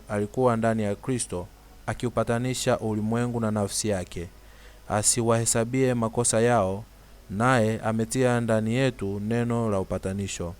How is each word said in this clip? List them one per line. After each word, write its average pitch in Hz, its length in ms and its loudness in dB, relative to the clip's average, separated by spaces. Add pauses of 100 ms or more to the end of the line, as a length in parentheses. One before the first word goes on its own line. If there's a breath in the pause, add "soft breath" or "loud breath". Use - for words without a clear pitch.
alikuwa 113 480 2
ndani 113 260 2
ya 101 120 0
Kristo, 101 520 -4 (400)
akiupatanisha 120 920 0
ulimwengu 113 640 -2
na 110 100 0
nafsi 107 380 -2
yake, 90 400 -4 (720 loud breath)
asiwahesabie 117 960 2
makosa 117 460 0
yao, 110 440 2 (460 loud breath)
naye 113 500 2
ametia 117 600 0
ndani 110 340 0
yetu 110 460 -2
neno 117 500 0
la 98 100 0
upatanisho. 92 800 -4